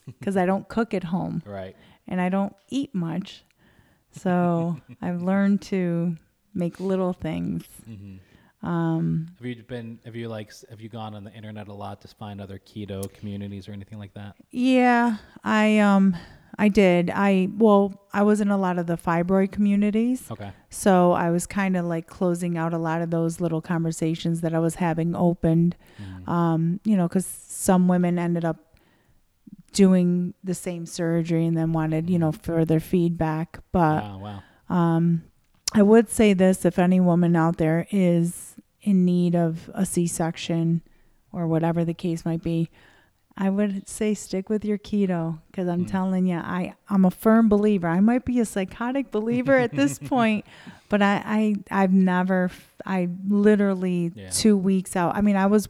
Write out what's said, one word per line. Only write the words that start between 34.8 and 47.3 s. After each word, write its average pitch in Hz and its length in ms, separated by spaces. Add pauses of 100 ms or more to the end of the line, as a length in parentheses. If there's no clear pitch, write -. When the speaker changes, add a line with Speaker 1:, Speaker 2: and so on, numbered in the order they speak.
Speaker 1:
I 208 80
would 214 280
say 208 240
this, 185 320
if 170 120
any 185 220
woman 175 380
out 165 200
there 165 340
is 175 640 (260)
in 190 240
need 175 300
of 165 380
a 196 120
C-section 165 960 (500)
or 170 160
whatever 165 380
the 165 80
case 165 320
might 165 180
be, 165 260 (680)
I 196 120
would 196 380
say 214 260
stick - 360
with 214 160
your 208 120
keto, 175 600 (140)
'cause 180 160
I'm 175 160
Speaker 2:
Mm. - 20
Speaker 1:
telling 185 400
ya, 170 160
I, 180 300 (160)
I'm 190 160
a 180 60
firm 226 360